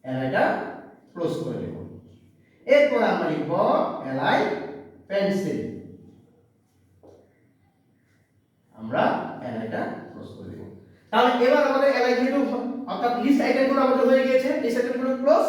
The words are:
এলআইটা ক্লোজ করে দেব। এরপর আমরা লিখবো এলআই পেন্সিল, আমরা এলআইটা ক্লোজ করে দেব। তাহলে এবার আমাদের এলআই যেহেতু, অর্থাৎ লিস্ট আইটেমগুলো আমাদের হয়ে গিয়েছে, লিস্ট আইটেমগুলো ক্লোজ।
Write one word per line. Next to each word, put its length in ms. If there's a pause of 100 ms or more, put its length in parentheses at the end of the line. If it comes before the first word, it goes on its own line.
এলআইটা 340 (680)
ক্লোজ 200 (100)
করে 200
দেব। 120 (960)
এরপর 260 (120)
আমরা 220
লিখবো 260 (500)
এলআই 300 (720)
পেন্সিল, 500 (3250)
আমরা 240 (440)
এলআইটা 340 (300)
ক্লোজ 240
করে 160
দেব। 100 (500)
তাহলে 200 (140)
এবার 240
আমাদের 280
এলআই 220
যেহেতু, 220 (500)
অর্থাৎ 220 (100)
লিস্ট 220
আইটেমগুলো 400
আমাদের 240
হয়ে 180
গিয়েছে, 220 (140)
লিস্ট 160
আইটেমগুলো 320 (100)
ক্লোজ। 280